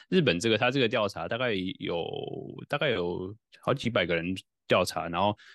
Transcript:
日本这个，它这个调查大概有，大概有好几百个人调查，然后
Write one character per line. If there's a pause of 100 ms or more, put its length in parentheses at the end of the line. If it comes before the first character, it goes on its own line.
(100)
日
本
这
个，
它
这
个
调
查
大
概 (240)
有， (640)
大
概
有 (280)
好
几
百
个
人 (340)
调
查，
然
后 (180)